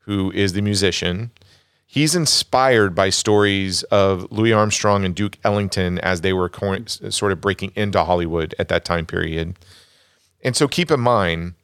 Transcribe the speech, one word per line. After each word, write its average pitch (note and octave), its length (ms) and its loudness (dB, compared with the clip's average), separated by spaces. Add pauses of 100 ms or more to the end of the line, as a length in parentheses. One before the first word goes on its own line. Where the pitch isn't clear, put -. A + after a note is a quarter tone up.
who G2 320 -2
is G2 200 0
the G2+ 100 -2
musician. G2 680 0 (540)
He's D3+ 280 0
inspired B2+ 800 2
by F#2+ 160 2
stories G2 760 2
of G2 460 2
Louis A2 220 2
Armstrong G#2 520 2
and F2+ 100 -2
Duke G2+ 280 -6
Ellington G2 560 -2
as F2+ 220 -2
they F#2+ 120 0
were F2+ 160 0
co-, G2 260 -4
s-, - 260 -10 (100)
sort G2+ 220 -2
of E2 80 -6
breaking G2 340 -4
into G2+ 300 0
Hollywood E2 560 -2
at F2+ 80 -2
that E2+ 160 -2
time E2 220 -4
period. E2 520 -6 (840)
And B2 120 -2
so C#3+ 140 0
keep F3 220 -2
in C#3 100 2
mind F2 640 0